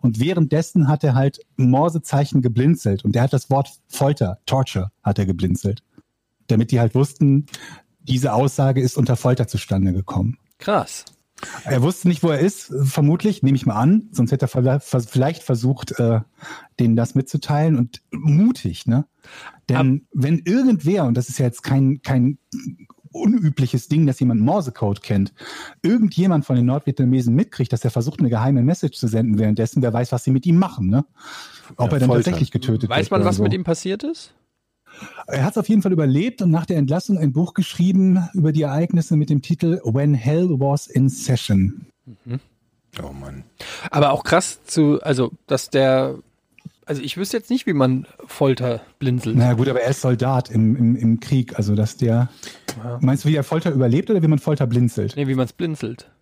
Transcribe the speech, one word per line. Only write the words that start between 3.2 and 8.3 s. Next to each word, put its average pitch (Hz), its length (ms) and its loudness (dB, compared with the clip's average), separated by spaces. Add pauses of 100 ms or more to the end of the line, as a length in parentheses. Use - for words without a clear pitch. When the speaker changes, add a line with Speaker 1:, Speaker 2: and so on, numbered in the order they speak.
Speaker 1:
hat 135 100 0
das - 160 -2
Wort 135 220 0 (160)
Folter, 139 580 -2
Torture, 104 460 -4 (100)
hat 101 160 -2
er 101 80 0
geblinzelt, 92 560 -2 (680)
damit 120 200 2
die 123 100 2
halt 117 140 2
wussten, 139 540 2 (520)
diese 127 340 -2